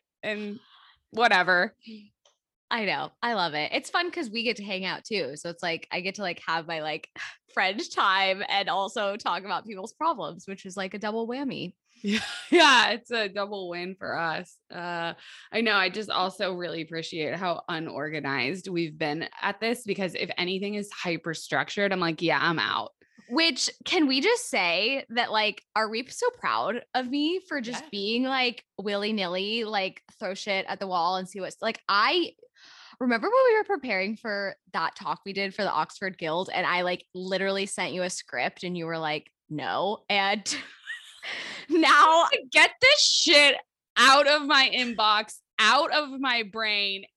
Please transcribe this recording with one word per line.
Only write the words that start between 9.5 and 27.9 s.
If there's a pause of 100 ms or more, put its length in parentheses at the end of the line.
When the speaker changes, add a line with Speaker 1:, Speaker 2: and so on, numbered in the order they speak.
Speaker 2:
people's
problems,
which
is,
like,
a
double
whammy. (280)
Speaker 1:
Yeah. (160)
<laughs>
Yeah.
It's
a
double
win
for
us. (160)
Uh, (400)
I
know.
I
just
also
really
appreciate
how
unorganized
we've
been (140)
at
this,
because
if
anything
is
hyper
structured,
I'm
like,
"Yeah,
I'm
out." (380)
Speaker 2:
Which, (160)
can
we
just
say
that,
like, (120)
are
we
so
proud (100)
of
me
for
just
Speaker 1:
Yes.
Speaker 2:
being,